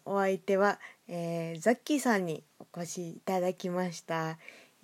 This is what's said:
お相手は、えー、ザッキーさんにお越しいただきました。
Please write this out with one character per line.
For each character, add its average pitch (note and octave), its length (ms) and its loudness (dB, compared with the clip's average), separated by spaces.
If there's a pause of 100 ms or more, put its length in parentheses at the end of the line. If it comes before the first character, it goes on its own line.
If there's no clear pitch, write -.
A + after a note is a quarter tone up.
お G3 140 0
相 F#3+ 200 2
手 G3 180 2
は、 G3+ 220 4 (300)
え E3+ 460 -4
ー、 E3 60 -10
ザ A3 120 4
ッ B3 100 2
キ D4+ 140 2
ー - 20 4
さ A#3+ 200 4
ん F3+ 80 0
に D#3+ 180 -4 (160)
お - 200 -14
越 E3+ 120 -8
し E3+ 180 -6
い - 140 -12
た F#3 160 0
だ F3+ 120 0
き F3+ 160 -6
ま F3+ 220 -2
し E3 120 -12
た。 D#3+ 360 -4 (460)